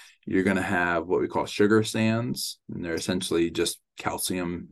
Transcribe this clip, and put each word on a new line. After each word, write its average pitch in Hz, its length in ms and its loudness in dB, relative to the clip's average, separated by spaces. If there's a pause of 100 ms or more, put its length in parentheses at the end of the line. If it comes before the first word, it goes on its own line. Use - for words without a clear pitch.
(260)
you're 95 180 2
gonna 95 160 2
have 87 460 0
what 90 140 2
we 78 80 -2
call 73 180 -2
sugar 104 360 4
sands, 113 760 -2 (100)
and 87 160 -8
they're 82 100 -4
essentially 85 560 0
just 85 300 -2 (160)
calcium 87 760 -4